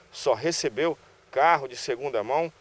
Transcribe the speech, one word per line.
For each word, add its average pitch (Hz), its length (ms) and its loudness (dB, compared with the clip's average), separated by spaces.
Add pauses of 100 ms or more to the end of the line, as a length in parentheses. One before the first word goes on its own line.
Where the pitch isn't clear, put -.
(120)
só - 200 0
recebeu 143 640 -2 (340)
carro 147 360 4
de 123 100 -12
segunda 123 460 -4
mão 151 380 -2